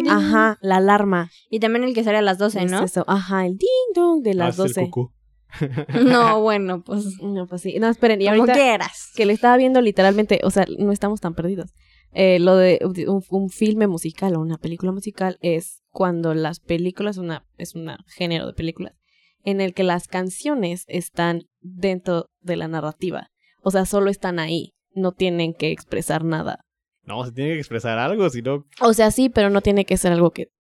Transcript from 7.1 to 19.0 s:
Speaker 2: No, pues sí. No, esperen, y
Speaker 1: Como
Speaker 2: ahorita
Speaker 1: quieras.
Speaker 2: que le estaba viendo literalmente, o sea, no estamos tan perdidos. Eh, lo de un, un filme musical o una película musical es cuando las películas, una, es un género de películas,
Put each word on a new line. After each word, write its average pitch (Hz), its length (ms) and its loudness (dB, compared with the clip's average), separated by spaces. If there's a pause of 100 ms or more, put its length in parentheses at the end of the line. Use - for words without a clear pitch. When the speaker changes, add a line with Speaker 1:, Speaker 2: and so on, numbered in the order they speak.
Speaker 2:
No, 196 260 -6
pues 180 160 -10
sí. 190 160 -6
No, 220 100 2
esperen, 220 340 2
y 196 40 2
Speaker 1:
Como 208 140 4
Speaker 2:
ahorita 247 140 4
Speaker 1:
quieras. 247 600 0
Speaker 2:
que 214 120 2
le 202 60 4
estaba 240 240 4
viendo 254 240 4
literalmente, 202 640 4
o 196 60 0
sea, 190 140 2 (140)
no 202 140 0
estamos 208 280 -4
tan 170 140 -6
perdidos. 175 400 -6 (380)
Eh, 185 280 6
lo 185 160 6
de 185 220 6 (280)
un, 196 220 -2
un 190 220 -2
filme 214 360 0
musical 175 480 -2
o 160 60 -2
una 160 180 -4
película 170 320 -6
musical 190 520 -6
es 170 480 -4
cuando 170 440 -2
las 156 260 -4
películas, 185 580 -4
una, 165 280 -10 (120)
es - 160 -14
un 165 160 -12 (260)
género 170 300 -4
de - 80 -10
películas, 165 400 -10 (500)